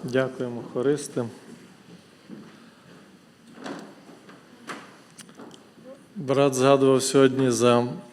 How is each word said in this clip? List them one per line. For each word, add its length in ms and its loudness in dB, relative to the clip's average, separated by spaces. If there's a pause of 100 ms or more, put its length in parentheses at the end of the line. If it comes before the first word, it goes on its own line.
Дякуємо, 600 -4 (100)
хористи. 500 -4 (4000)
Брат 380 0
згадував 500 4
сьогодні 480 2
за 360 2 (260)